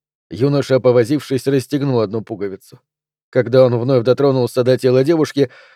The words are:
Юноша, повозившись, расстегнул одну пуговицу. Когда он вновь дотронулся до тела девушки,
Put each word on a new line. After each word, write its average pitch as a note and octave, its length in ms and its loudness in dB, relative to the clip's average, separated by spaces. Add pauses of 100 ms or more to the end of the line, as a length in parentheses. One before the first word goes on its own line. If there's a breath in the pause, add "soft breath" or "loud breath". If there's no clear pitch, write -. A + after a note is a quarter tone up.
(300)
Юноша, C3 500 0
повозившись, B2+ 640 0
расстегнул C3+ 540 -2
одну G#2+ 220 -4
пуговицу. G2 580 -12 (500)
Когда B2+ 340 2
он A#2+ 140 0
вновь B2 260 0
дотронулся B2+ 580 0
до B2+ 140 2
тела B2+ 280 2
девушки, C#3+ 460 0 (240 soft breath)